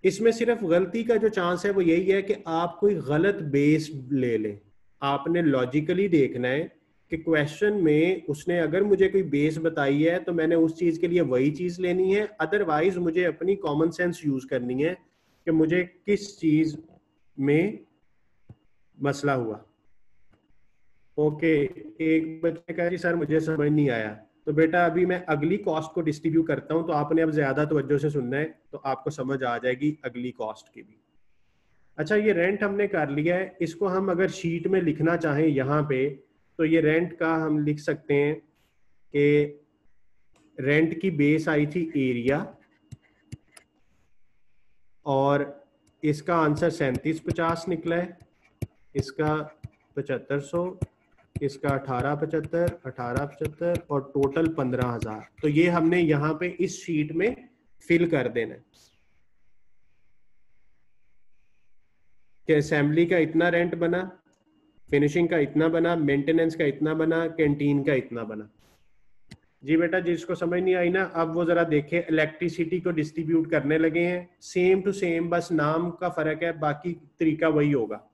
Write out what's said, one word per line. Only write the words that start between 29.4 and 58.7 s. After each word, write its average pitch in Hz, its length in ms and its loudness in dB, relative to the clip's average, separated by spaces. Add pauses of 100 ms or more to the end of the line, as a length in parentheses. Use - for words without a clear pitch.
आ 120 160 -2
जाएगी 127 460 -2
अगली 123 260 -8
cost 110 440 -10
की - 80 -20
भी। 107 180 -20 (960)
अच्छा, 156 180 0
ये 214 160 4
rent 185 300 2
हमने 202 260 0
कर 160 200 -2
लिया 151 280 0
है, 185 240 -6
इसको 170 260 -4
हम 190 240 0
अगर 175 200 0
sheet 165 360 -4
में 185 160 2
लिखना 165 340 0
चाहें 160 300 2
यहाँ 143 360 2
पे, 139 280 0 (480)
तो 165 60 2
ये 160 160 4
रेंट 160 380 0
का 165 160 0
हम 151 300 0
लिख 151 140 -2
सकते 151 360 -4
हैं 147 260 0 (760)
कि 147 460 2 (1000)
rent 156 400 2
की 190 100 0
base 151 380 2
आई 151 180 2
थी 147 440 -2
area 131 460 -2 (2500)
और 139 580 0 (400)
इसका 151 320 0
answer 156 340 2
सैंतीस 151 500 -2
पचास 170 480 -4
निकला 165 280 -4
है, 175 220 -6 (760)
इसका 151 640 -4 (360)
पचहत्तर 139 440 -6
सौ, 175 380 -6 (640)
इसका 139 260 -4
अठारह 135 460 -2
पचहत्तर, 160 720 -4
अठारह 127 380 -6
पचहत्तर 165 640 -6
और 139 240 -4
total 143 340 0
पन्द्रह 127 380 -2
हजार। 110 420 -8 (140)
तो 156 60 2
ये 160 200 4
हमने 175 320 2
यहाँ 151 400 2
पे 180 80 -4
इस 180 360 -6
sheet 151 280 -2
में 196 360 -2 (400)
fill 170 220 2
कर 131 180 0
देना 113 260 -4
है - 100 -20 (3750)